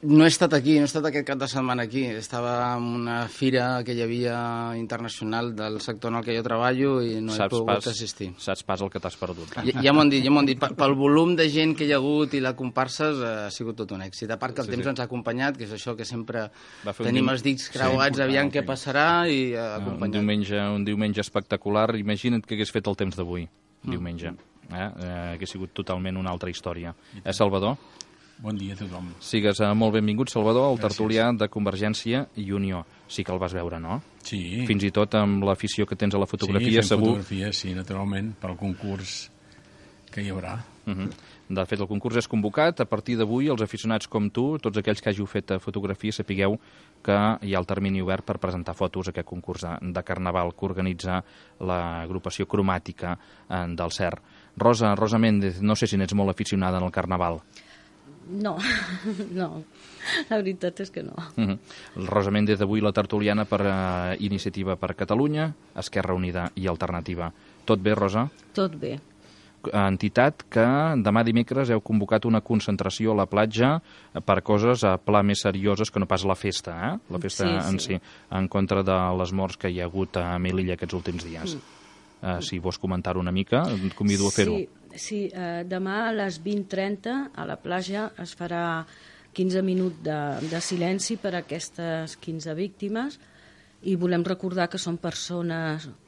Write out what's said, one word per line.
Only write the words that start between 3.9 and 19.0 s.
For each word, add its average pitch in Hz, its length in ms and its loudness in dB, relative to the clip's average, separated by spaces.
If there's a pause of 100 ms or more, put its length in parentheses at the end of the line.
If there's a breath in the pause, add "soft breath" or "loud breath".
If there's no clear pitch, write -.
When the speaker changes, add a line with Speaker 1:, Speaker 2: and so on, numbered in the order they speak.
Speaker 1:
hi 117 100 -2
havia 117 760 -2
internacional 113 760 -4
del 107 280 -6
sector 117 320 -6
en 117 60 0
el 113 40 -6
que 113 140 -2
jo 113 40 -2
treballo 127 640 2
i 113 160 -2
no 110 140 -2
he - 20 -2
Speaker 2:
Saps 104 160 2
Speaker 1:
pogut 117 160 2
Speaker 2:
pas, 101 240 2
Speaker 1:
assistir. 107 380 -6 (100)
Speaker 2:
saps - 240 -4
pas 92 160 0
el 98 100 0
que 95 120 -6
t'has - 160 -6
perdut. 87 400 -8
Speaker 1:
Ja, 123 260 0
ja 139 80 8
m'ho 151 80 8
han 147 100 8
dit, 139 140 4
ja 135 80 4
m'ho 147 80 8
han 143 60 6
dit. 131 120 2
Pe-, 135 160 0
pel 139 220 4
volum 147 400 6
de 160 140 4
gent 156 260 2
que 151 80 -2
hi 147 80 2
ha 143 60 4
hagut 147 360 2
i 139 60 2
la 131 160 0
comparsa, 131 560 -2
eh, 123 220 -2 (140)
ha 101 40 -8
sigut 113 240 -6
tot 107 160 -6
un 95 100 -6
èxit. 95 300 -8
A 113 80 -6
part 123 160 -6
que 143 60 -4
el 117 60 -4
Speaker 2:
Sí, 104 100 -4
Speaker 1:
temps 123 80 -4
Speaker 2:
sí. 139 40 0
Speaker 1:
ens 131 120 -4
ha - 20 -2
acompanyat, 123 540 -4
que 117 80 -10
és 104 80 -10
això 110 240 -6
que 113 80 -8
sempre 113 420 -6 (400 loud breath)
Speaker 2:
Va 101 60 -4
fer - 100 -6
un 117 80 2
Speaker 1:
tenim 131 140 4
Speaker 2:
dim-, 131 100 4
Speaker 1:
els 120 80 -4
dits 135 240 0
Speaker 2:
sí, - 100 -14
Speaker 1:
creuats, 131 400 4
Speaker 2:
un, 135 60 2
Speaker 1:
aviam 135 240 4
Speaker 2:
un, 135 60 -2
Speaker 1:
què 143 120 0
passarà, 147 640 2